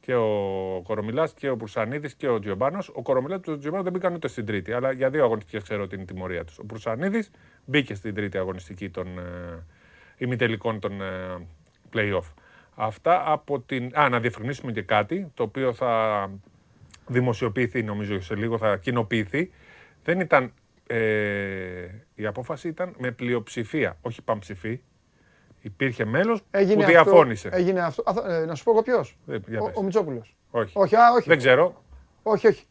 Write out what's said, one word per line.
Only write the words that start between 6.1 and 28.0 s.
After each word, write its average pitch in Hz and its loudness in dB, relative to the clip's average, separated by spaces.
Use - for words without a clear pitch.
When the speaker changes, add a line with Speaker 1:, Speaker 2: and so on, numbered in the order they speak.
Speaker 1:
τους. - -20
Ο - -16
Πουρσανίδης 123 -4
μπήκε 131 0
στην 101 -8
τρίτη 98 -4
αγωνιστική 92 -8
των, 90 -8
ε, 87 -14
ημιτελικών 113 -2
των, 98 -8
ε, 92 -10
play-off. 101 -2
Αυτά 131 0
από 143 -2
την, 127 -6
α, 147 6
να 120 2
διευκρινίσουμε 120 -6
και 104 -6
κάτι, 113 0
το - -4
οποίο 123 -2
θα 110 0
δημοσιοποιηθεί, 123 -2
νομίζω, 104 -4
σε 90 -8
λίγο, 113 -4
θα 107 0
κοινοποιηθεί. 120 -2
Δεν 175 0
ήταν, 139 2
ε, 101 -2
η 107 -6
απόφαση 127 -8
ήταν 165 -8
με 127 -4
πλειοψηφία, 120 -4
όχι - -8
πανψηφή. 110 -6
Υπήρχε 117 -4
μέλος 190 0
Speaker 2:
Έγινε 202 4
Speaker 1:
που 190 4
Speaker 2:
αυτό, 170 12
Speaker 1:
διαφώνησε. 147 6
Speaker 2:
έγινε 185 2
αυτό. 170 -2